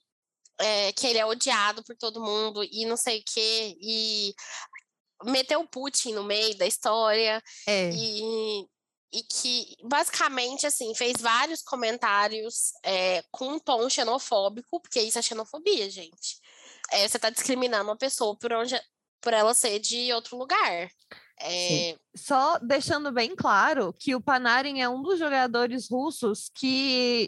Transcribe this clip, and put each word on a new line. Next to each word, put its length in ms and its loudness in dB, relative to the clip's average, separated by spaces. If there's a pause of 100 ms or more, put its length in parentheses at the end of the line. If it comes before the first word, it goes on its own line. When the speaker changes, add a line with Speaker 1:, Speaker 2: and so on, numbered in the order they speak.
(580)
Speaker 1:
é, 340 0
que 140 -2
ele 120 2
é 80 2
odiado 580 0
por 120 -18
todo 280 -6
mundo 400 -2
e 220 -6
não 100 0
sei 220 -2
o 60 -14 (100)
quê, 480 0
e 520 -4 (880)
meteu 360 0
o 80 -6
Putin 460 -4
no 100 -4
meio 320 -2
da 100 2
história, 760 2 (240)
Speaker 2:
É. 260 2
Speaker 1:
e, 760 -4 (460)
e 100 -8
que, 600 -4
basicamente, 840 0
assim, 280 -2
fez 260 0
vários 420 2
comentários, 1080 0 (120)
é, 460 2
com 180 -8
um 100 -4
tom 300 0
xenofóbico, 920 0
porque 200 -2
isso 180 0
é 40 -2
xenofobia, 680 -2
gente. 500 -12 (540)
É, 160 4
você 100 0
tá 120 0
discriminando 600 0
uma 60 -4
pessoa 400 -2
por 160 -6
onde, 260 0 (440)
por 100 0
ela 220 6
ser 240 2
de 340 -2
outro 240 -6
lugar. 540 0 (500)
É, 80 -8 (200)
Speaker 3:
Sim. 300 0 (160)
Speaker 2:
Só 440 2
deixando 520 0
bem 240 0
claro 640 4
que 160 0
o 60 0
Panarin 600 2
é 80 2
um 120 -2
dos 180 0
jogadores 720 2
russos 640 -2
que 720 2